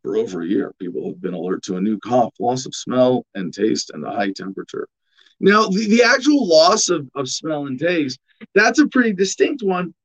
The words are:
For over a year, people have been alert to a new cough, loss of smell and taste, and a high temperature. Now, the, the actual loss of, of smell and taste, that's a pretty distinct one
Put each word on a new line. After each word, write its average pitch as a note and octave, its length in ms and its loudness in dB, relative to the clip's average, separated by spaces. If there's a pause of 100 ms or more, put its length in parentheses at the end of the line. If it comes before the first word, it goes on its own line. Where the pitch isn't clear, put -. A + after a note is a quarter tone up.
For F#2+ 160 -4
over F#2 260 -4
a E2 40 -6
year, A2 320 -2
people F2 300 -8
have F2+ 120 -12
been F2+ 120 -6
alert F2+ 300 -6
to F#2+ 140 -6
a F#2 40 -4
new G#2 180 -2
cough, A#2 400 0
loss B2+ 260 -4
of - 100 -14
smell B2+ 580 0
and F#2+ 180 -8
taste, - 420 -2
and D2+ 120 -10
a - 60 -8
high G2+ 200 -2
temperature. F#2+ 560 -10 (520)
Now, G#3 280 4
the, G#3 200 -2
the A#3 160 4
actual B3+ 440 4
loss F3 420 6
of, D3+ 260 -2
of C3+ 120 -4
smell D3 380 -6
and C3+ 120 -6
taste, D3+ 420 -2 (340)
that's A3+ 260 4
a C#4+ 80 6
pretty A#3 260 2
distinct A3 500 0
one F3+ 300 -2 (120)